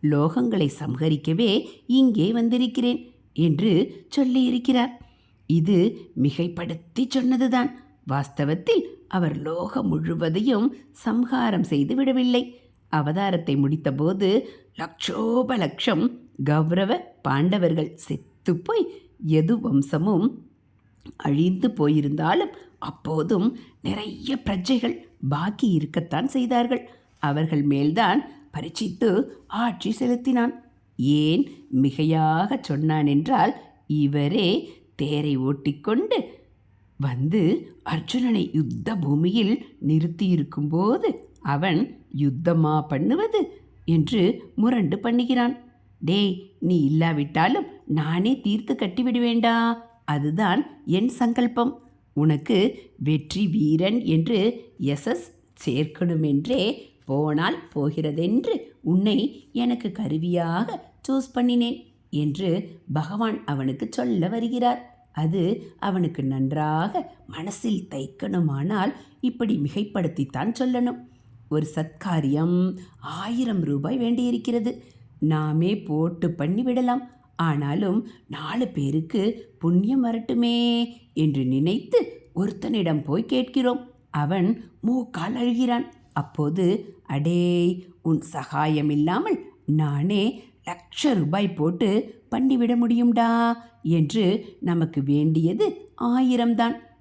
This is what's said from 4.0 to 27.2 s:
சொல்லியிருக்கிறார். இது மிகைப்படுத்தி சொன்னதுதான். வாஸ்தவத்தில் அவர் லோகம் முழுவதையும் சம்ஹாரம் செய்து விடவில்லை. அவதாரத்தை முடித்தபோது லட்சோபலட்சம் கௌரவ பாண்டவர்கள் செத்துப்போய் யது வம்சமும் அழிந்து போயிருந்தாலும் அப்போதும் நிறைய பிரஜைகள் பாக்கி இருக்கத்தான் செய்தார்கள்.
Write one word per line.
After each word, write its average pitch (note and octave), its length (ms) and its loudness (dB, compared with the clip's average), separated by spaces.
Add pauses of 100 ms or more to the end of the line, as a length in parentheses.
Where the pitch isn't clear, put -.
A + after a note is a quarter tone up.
சொல்லியிருக்கிறார். B3 840 2 (580)
இது E3+ 280 4 (380)
மிகைப்படுத்தி - 920 -2
சொன்னதுதான். B3+ 640 2 (360)
வாஸ்தவத்தில் C#3 760 0 (240)
அவர் F3 300 0
லோகம் - 500 -4
முழுவதையும் E3 800 0 (280)
சம்ஹாரம் A#3 720 0
செய்து D3 280 0
விடவில்லை. B3+ 480 2 (500)
அவதாரத்தை E3 640 0
முடித்தபோது D3+ 720 0 (480)
லட்சோபலட்சம் A3 1300 -2 (400)
கௌரவ D#3+ 480 2 (300)
பாண்டவர்கள் E3 760 2
செத்துப்போய் - 880 -4 (400)
யது D#3+ 320 4
வம்சமும் E3 720 2 (880)
அழிந்து F3+ 540 2
போயிருந்தாலும் D#3 840 0 (260)
அப்போதும் E3 680 -2 (360)
நிறைய - 540 -6
பிரஜைகள் A3 600 -2 (320)
பாக்கி F3 420 -2
இருக்கத்தான் D#3 580 -2
செய்தார்கள். B3 540 0 (400)